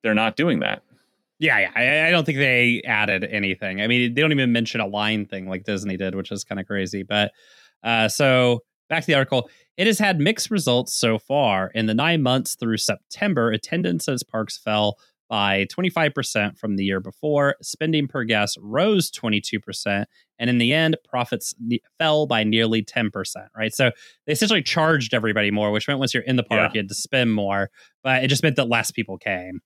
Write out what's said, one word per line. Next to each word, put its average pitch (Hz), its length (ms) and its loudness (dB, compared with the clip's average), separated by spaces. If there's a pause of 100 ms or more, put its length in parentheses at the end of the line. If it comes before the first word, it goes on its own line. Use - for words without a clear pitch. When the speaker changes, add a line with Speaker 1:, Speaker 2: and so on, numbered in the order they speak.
Speaker 1:
They're 110 140 0
not 110 200 2
doing 139 260 2
that. - 200 -4 (580)
Speaker 2:
Yeah, 135 200 2
yeah. 90 160 0
I, 147 320 2
I 170 40 4
don't 165 140 2
think 147 120 -2
they 123 480 4
added 107 400 0
anything. 98 560 -4
I 110 60 0
mean, 123 260 2
they 139 80 2
don't 156 100 2
even 131 200 2
mention 117 300 0
a 98 60 -2
line 104 380 -2
thing 95 220 -10
like 92 180 -6
Disney 98 320 -4
did, 95 180 -4
which 98 160 -8
is 101 120 -8
kinda 98 220 -8
crazy. 98 380 -6
But, 104 280 0 (520)
uh, 113 260 2
so 127 540 2 (260)
back 160 140 -2
to - 40 -6
the 160 80 2
article. 131 340 0 (280)
It 190 100 2
has 214 120 2
had 180 200 2
mixed 208 320 0
results 127 420 0
so 110 240 2
far. 104 560 0
In 110 120 0
the 110 80 0
nine 156 280 2
months 127 340 0
through 113 220 -2
September, 120 720 -2
attendance 170 580 -2
at 131 60 0
its 120 80 -6
parks - 340 -6
fell 107 400 0 (320)
by 98 400 2
twenty-five 170 440 -2
percent 107 440 -4
from 107 180 -4
the 98 80 -2
year 98 160 0
before. 143 640 -2
Spending 156 480 -2
per 123 160 -4
guest 107 360 0
rose 165 480 0
twenty-two 107 520 -2
percent. 101 480 -4 (280)
And 120 120 -2
in 123 80 2
the 120 160 4
end, 160 240 2 (100)
profits 123 540 -4
ne-, 120 200 -2 (160)
fell 151 300 2
by 113 160 2
nearly 113 380 2
ten 110 300 -2
percent, 101 340 -10 (100)
right? 110 180 -4
So 127 180 2 (340)
they 151 80 -2
essentially 202 300 2
charged 156 500 2
everybody 107 380 2
more, 104 200 0
which 107 160 -2
meant 139 140 -2
once 127 120 -2
you're 120 100 -2
in 127 120 0
the 120 80 2
park, 110 160 0
Speaker 1:
Yeah. 80 140 2
Speaker 2:
you 110 60 -2
had 98 100 -6
to - 60 -8
spend 123 380 0
more, 98 360 -2 (340)
but 131 220 2
it - 20 0
just 135 160 0
meant 151 140 2
that 131 100 0
less 117 240 0
people 98 260 -6
came. 92 480 -6